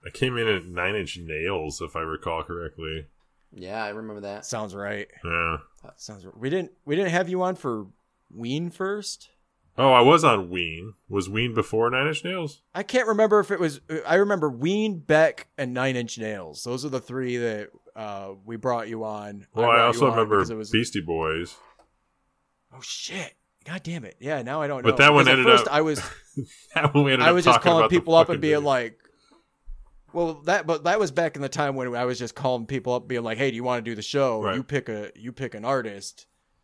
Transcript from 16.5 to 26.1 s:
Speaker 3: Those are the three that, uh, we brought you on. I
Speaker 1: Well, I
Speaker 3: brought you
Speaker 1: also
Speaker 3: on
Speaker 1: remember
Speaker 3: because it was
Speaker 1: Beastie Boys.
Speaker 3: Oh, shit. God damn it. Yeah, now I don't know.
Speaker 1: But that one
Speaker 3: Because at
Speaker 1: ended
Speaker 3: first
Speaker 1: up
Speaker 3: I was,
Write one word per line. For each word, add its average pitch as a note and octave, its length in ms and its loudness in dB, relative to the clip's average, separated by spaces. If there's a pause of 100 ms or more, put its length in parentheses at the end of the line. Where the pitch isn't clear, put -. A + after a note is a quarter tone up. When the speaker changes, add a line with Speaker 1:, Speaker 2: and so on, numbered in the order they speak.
Speaker 3:
Those B2+ 220 -6
are D3 40 -8
the C3 120 -4
three B2 360 -6
that, A2 320 -4 (260)
uh, G2 380 -12 (120)
we A#2 100 -10
brought A#2 320 -4
you A2+ 160 -8
on. G#2 520 -12
I A2+ 40 -2
Speaker 1:
Well, A#2 100 4
I A2+ 40 6
Speaker 3:
brought A#2 60 8
you A#2 80 6
Speaker 1:
also A#2+ 180 2
Speaker 3:
on B2 60 4
Speaker 1:
remember A2 260 2
Speaker 3:
because F#2+ 140 2
it A2 60 -8
was G#2+ 120 -12
Speaker 1:
Beastie A2+ 320 0
Boys. D#2+ 540 -4 (1160)
Speaker 3:
Oh, B2 80 -20
shit. - 520 -10 (320)
God F3 160 -12
damn E3 240 -10
it. F#2 140 -18
Yeah, C3+ 240 -6
now C#3 180 -6
I D3 60 -2
don't C3+ 160 -6
know. B2+ 80 2
Speaker 1:
But C3 60 0
that C#3+ 140 10
one C#3 140 8
Speaker 3:
Because C3 80 8
at C3 60 6
Speaker 1:
ended B2+ 140 8
Speaker 3:
first A#2+ 140 8
Speaker 1:
up C3+ 60 -2
Speaker 3:
I D3+ 80 4
was, D#3 180 -2 (400)